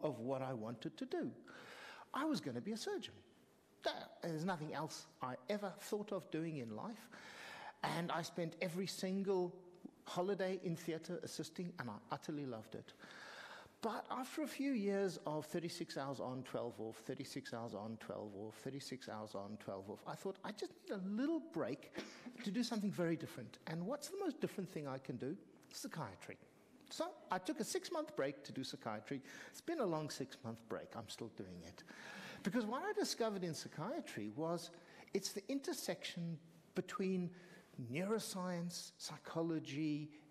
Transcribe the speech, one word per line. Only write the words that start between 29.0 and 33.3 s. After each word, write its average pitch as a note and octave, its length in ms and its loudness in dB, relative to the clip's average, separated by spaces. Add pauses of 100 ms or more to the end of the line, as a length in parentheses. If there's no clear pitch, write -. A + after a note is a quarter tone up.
It's - 80 -14
been E4+ 180 0
a A#3+ 80 6
long D#3 240 4
six-month - 580 -4
break. E2 280 -2
I'm A2 120 -6
still A2+ 280 -6
doing F2+ 260 -8
it. E2+ 220 -12 (580)
Because G#3+ 240 4
what B3+ 160 2
I G4+ 100 4
discovered A3+ 520 4